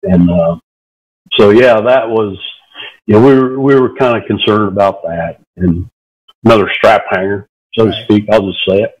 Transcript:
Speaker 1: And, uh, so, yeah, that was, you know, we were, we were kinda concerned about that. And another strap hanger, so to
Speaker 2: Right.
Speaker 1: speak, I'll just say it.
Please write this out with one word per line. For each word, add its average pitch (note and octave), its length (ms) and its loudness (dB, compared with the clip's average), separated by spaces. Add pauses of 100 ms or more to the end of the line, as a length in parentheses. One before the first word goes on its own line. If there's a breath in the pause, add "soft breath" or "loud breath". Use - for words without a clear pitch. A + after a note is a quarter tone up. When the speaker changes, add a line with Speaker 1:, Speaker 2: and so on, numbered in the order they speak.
Speaker 1:
And, F2+ 280 2
uh, E2+ 260 -2 (760)
so, G#2 180 4
yeah, A#2 300 4
that A#2+ 280 0
was, G#2+ 300 -4 (680 loud breath)
you G#2 80 0
know, A2+ 120 6
we C#3 80 6
were, C3 240 0
we C#3 160 2
were B2+ 220 0
kinda A#2+ 300 0
concerned G#2 420 0
about G2 340 -2
that. E2 380 -8 (160)
And F2+ 320 -2 (560)
another A2 280 0
strap G#2+ 380 2
hanger, G2 380 -6 (260)
so A2+ 120 0
to G2+ 40 0
Speaker 2:
Right. G#2 140 -10
Speaker 1:
speak, G#2 260 0
I'll G#2 220 2
just - 160 -8
say G2 140 0
it. - 180 -8